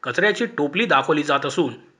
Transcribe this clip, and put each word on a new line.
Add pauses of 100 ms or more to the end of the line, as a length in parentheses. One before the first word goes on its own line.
कचऱ्याची
टोपली
दाखवली
जात
असून (300)